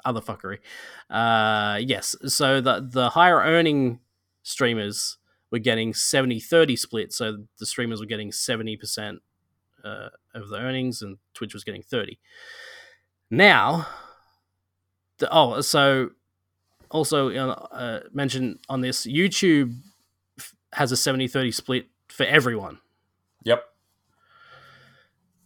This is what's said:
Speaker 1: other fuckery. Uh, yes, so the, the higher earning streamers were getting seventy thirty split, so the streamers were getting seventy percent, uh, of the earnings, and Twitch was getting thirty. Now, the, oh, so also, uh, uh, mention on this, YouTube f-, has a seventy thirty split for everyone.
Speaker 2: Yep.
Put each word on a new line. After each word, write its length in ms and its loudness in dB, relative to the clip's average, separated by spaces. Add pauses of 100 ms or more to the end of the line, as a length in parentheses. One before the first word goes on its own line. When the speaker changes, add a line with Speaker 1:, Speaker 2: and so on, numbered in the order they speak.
Speaker 1:
other 160 -2
fuckery. 380 -10 (500)
Uh, 720 2
yes, 340 -4 (120)
so 340 2
the, 260 0
the 220 0
higher 300 6
earning 600 4 (440)
streamers 760 -2 (320)
were 100 -2
getting 340 0
seventy 480 0
thirty 340 4
split, 380 -6
so 320 -6 (120)
the 80 -12
streamers 360 -6
were 40 -12
getting 280 -8
seventy 440 -6
percent, 440 -10 (640)
uh, 260 -14 (260)
of 140 -14
the 80 -10
earnings, 440 -6
and 160 -14 (160)
Twitch 200 -12
was 100 -16
getting 180 -12
thirty. 380 -8 (1120)
Now, 560 6 (1300)
the, 140 0
oh, 280 4
so 500 2 (800)
also, 380 0
uh, 220 -4 (200)
uh, 280 -8 (140)
mention 460 -4 (100)
on 120 -2
this, 260 -4
YouTube 640 2 (640)
f-, 160 -20 (200)
has 180 0
a 60 0
seventy 320 0
thirty 220 -2
split 360 -4 (220)
for 160 -4
everyone. 540 0 (640)
Speaker 2:
Yep. 180 2 (1800)